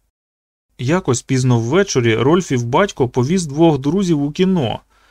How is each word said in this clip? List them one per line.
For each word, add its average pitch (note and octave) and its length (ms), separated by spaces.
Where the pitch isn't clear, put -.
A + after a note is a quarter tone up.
Якось C#3 420
пізно B2+ 380
ввечері B2 560
Рольфів C#3 500
батько C3+ 440
повіз D#3+ 360
двох D3+ 320
друзів D#3 460
у D3 80
кіно F3 480